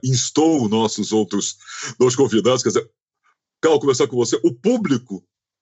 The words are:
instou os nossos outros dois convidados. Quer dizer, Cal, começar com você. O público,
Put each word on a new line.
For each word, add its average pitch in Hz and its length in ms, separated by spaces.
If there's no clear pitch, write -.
instou 143 600
os 104 60
nossos 107 420
outros 101 460
dois 127 160
convidados. 120 480
Quer 123 60
dizer, - 200
Cal, 156 180
começar 135 280
com - 80
você. 117 280
O 170 100
público, 151 680